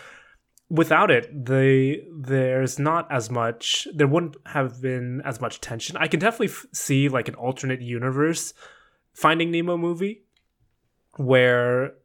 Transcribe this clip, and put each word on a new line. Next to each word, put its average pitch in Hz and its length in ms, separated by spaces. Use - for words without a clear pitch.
without 165 420
it, 127 360
the, 135 560
there's 131 640
not 160 340
as 117 180
much, 117 640
there 147 140
wouldn't 156 300
have 127 340
been 127 440
as 120 160
much 120 200
tension. 139 360
I 160 120
can 160 120
definitely 220 280
f-, - 240
see, 139 360
like, 127 200
an - 60
alternate 127 460
universe 131 760
Finding 165 380
Nemo 170 260
movie 175 460
where 123 760